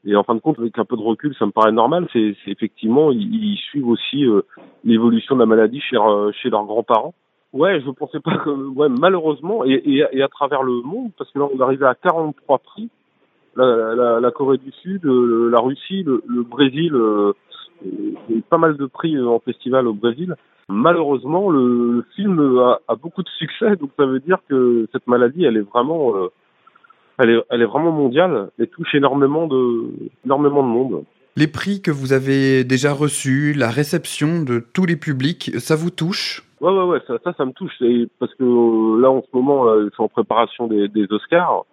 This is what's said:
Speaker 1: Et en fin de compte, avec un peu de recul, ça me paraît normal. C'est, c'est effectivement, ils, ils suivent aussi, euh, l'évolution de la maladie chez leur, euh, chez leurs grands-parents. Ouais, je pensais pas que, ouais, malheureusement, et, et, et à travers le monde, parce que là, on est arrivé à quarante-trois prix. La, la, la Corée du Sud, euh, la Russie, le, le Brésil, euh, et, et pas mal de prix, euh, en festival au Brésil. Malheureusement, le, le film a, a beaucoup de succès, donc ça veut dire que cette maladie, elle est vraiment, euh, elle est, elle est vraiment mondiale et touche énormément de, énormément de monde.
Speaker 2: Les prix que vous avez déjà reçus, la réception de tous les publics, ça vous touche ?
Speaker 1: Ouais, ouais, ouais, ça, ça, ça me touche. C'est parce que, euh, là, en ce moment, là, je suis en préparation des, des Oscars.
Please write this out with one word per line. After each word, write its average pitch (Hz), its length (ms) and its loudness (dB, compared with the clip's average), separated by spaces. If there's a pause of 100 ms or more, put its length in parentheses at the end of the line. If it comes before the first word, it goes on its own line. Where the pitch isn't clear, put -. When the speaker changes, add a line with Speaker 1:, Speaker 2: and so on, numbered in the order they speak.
Speaker 1:
Et 101 100 0
en 104 80 4
fin 120 100 -2
de 110 60 -2
compte, 147 200 -2
avec 117 200 -6
un 104 60 -2
peu 123 100 -6
de 107 60 -10
recul, 113 360 -4
ça 110 80 -2
me 98 60 -2
paraît 110 220 4
normal. 135 400 0
C'est, 107 320 0
c'est 101 60 -10
effectivement, 120 600 0
ils, 110 240 -2
ils 107 220 -2
suivent 135 320 -6
aussi, 135 360 -2
euh, 104 180 2 (420)
l'évolution 117 500 2
de 123 60 2
la 113 40 6
maladie 113 360 2
chez - 160 -4
leur, 107 120 4
euh, 104 220 0 (100)
chez 127 80 -4
leurs 107 140 -2
grands-parents. 110 500 -2 (380)
Ouais, 160 340 0
je 139 60 -8
pensais 147 300 -10
pas - 160 -2
que, - 120 -4
ouais, 139 380 -2
malheureusement, 160 760 0
et, 135 80 2
et, 139 400 2
et 135 100 0
à 135 60 -2
travers 135 340 -2
le 123 180 -2
monde, 208 360 -8
parce - 140 -12
que 139 80 -6
là, 143 140 -2
on 131 60 -6
est - 20 2
arrivé 135 240 0
à 127 100 4
quarante-trois 160 640 -2
prix. - 280 -14 (680)
La, 113 360 2
la, 120 280 2
la 123 100 2
Corée 135 260 0
du 131 140 -12
Sud, 185 340 -10
euh, 120 460 2
la 117 80 4
Russie, 139 440 -4
le, 131 260 -2
le 120 140 -2
Brésil, 135 500 0
euh, 107 400 2 (520)
et, 104 500 -8
et 113 140 -2
pas 170 80 2
mal 160 200 2
de 139 80 -4
prix, 156 320 -4
euh, 123 100 0
en 117 120 2
festival 127 460 -2
au 113 80 0
Brésil. 120 420 -4 (320)
Malheureusement, 151 840 0
le, 123 420 2
le 117 120 -2 (100)
film 156 420 2
a, 123 300 4
a 117 80 -2
beaucoup 170 260 -12
de - 160 -10
succès, 202 380 -2
donc 147 220 -10
ça 139 100 2
veut 131 120 -2
dire 175 200 -2 (100)
que 120 420 2
cette - 140 -8
maladie, 123 400 2
elle 113 120 2
est 107 40 2
vraiment, 123 540 -2
euh, 92 140 -2 (880)
elle 117 100 6
est, 113 220 4
elle 120 100 0
est 113 60 4
vraiment 156 240 0
mondiale 143 680 0
et 117 80 0
touche - 300 -8
énormément 139 500 2
de, 120 460 -2 (340)
énormément 143 380 0
de 127 40 0
monde. 117 360 -4 (340)
Speaker 2:
Les 151 80 2
prix 196 380 -6
que 170 80 -2
vous 135 220 -2
avez 135 500 2
déjà 131 300 0
reçus, 143 600 0
la 123 160 0
réception 151 720 -2
de 123 180 -2 (140)
tous 185 140 0
les 170 80 0
publics, 143 640 -4
ça 156 160 0
vous 170 160 -4
touche ? - 500 -6 (200)
Speaker 1:
Ouais, 175 100 2
ouais, 190 140 2
ouais, 160 200 0
ça, 120 180 -6
ça, 175 140 -6
ça 139 80 -2
me 127 60 -6
touche. - 260 -12
C'est 120 300 2 (100)
parce 123 160 -6
que, 135 100 -4
euh, 113 560 4
là, 131 120 6
en 131 100 2
ce - 120 -18
moment, 131 320 2
là, 107 180 4
je 104 100 -4
suis - 80 -6
en 107 60 0
préparation 113 580 -2
des, 104 220 0
des 104 240 0
Oscars. 147 600 0